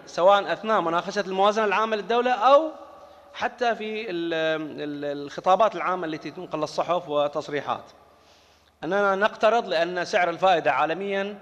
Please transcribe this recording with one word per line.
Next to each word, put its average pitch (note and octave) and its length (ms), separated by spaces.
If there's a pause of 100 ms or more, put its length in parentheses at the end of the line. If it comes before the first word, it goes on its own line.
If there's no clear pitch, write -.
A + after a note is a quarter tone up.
سواء F#3 460
أثناء G#3+ 280
مناقشة F3 460
الموازنة G3+ 380
العامة G#3+ 320
للدولة A#3 340
أو C#4 400 (640)
حتى A#3+ 400
في G#3+ 360
ال-، E3+ 240
ال-، D3 920
الخطابات F#3+ 500
العامة E3+ 320
التي D#3 240
تنقل D#3 300
للصحف D3+ 480
وتصريحات، D3 760 (1000)
أننا G3 300
نقترض G#3+ 540
لأن F3 360
سعر F3 260
الفائدة D#3+ 420
عالميًا G3 680